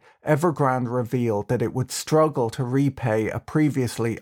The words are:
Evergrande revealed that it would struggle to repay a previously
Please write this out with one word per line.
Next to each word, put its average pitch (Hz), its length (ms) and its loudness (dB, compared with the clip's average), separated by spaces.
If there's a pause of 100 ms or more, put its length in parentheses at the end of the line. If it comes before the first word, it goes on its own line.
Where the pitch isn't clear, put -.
(260)
Evergrande 143 640 2
revealed 120 580 0
that 120 120 0
it 113 140 -2
would 127 160 -2
struggle 156 600 2
to 131 140 -4
repay 123 640 0
a - 120 -6
previously 123 800 0